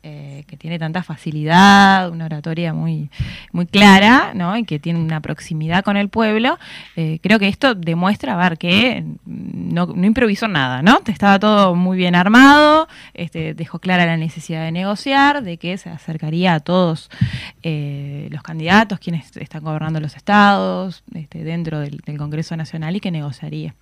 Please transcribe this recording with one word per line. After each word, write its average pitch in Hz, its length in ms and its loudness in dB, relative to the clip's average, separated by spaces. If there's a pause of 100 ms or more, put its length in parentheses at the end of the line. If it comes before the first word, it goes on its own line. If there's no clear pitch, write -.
eh, 147 400 -16
que - 120 -20
tiene 165 200 -8
tanta 160 240 -4
facilidad, 180 1080 4
una 165 160 -8
oratoria 160 480 -6
muy, 156 340 -4 (440)
muy 175 120 -2
clara, 202 720 6
¿no? 180 200 -4
Y 233 100 -4
que 151 140 -6
tiene 170 220 -4
una 160 200 -2
proximidad 156 640 -4
con 202 140 0
el 202 140 -2
pueblo, 226 480 0 (360)
eh, 160 280 -4
creo 214 160 4
que 196 100 2
esto 233 260 0
demuestra, 180 600 -2
a 165 140 2
ver, 165 100 -4
que 196 440 0 (220)
no, - 600 -6
no 180 200 -2
improvisó 220 400 0
nada, 135 360 -2
¿no? 254 240 6
Estaba 196 320 2
todo 202 360 4
muy 185 220 0
bien 180 200 0
armado, 285 680 6 (280)
este, 160 400 -8
dejó 165 240 -12
clara 180 260 0
la 165 140 0
necesidad 160 440 -8
de 165 100 -6
negociar, 269 680 0
de 175 140 -10
que 180 220 -8
se - 100 -16
acercaría 165 640 -4
a 156 80 0
todos, 175 500 -2 (520)
eh, 143 680 -8
los 147 120 -12
candidatos, 175 560 0
quienes - 400 -8
están 151 260 -14
gobernando 156 360 -6
los 151 160 -10
estados, 190 840 2 (120)
este, 160 300 -12
dentro 160 360 -6
del, 147 240 -10
del 147 140 -10
Congreso 151 400 -8
Nacional 160 360 -8
y 208 60 -6
que 190 100 -8
negociaría. 151 720 -8